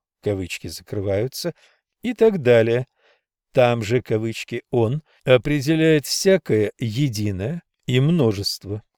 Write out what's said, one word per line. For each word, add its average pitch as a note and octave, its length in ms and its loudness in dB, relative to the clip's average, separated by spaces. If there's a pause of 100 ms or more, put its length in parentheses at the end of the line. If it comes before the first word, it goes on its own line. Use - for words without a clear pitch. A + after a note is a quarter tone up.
(220)
кавычки F#2+ 460 -6
закрываются, G#2 840 -6 (480)
и A#3+ 120 -4
так A3 280 2
далее. A#2 460 4 (640)
Там A#2+ 320 2
же, A#2 180 0
кавычки, A2+ 680 -6
он A#2+ 340 0 (220)
определяет D3 800 2
всякое A2 720 0
единое G#2+ 880 -4 (240)
и B2+ 120 2
множество, A2 840 0 (140)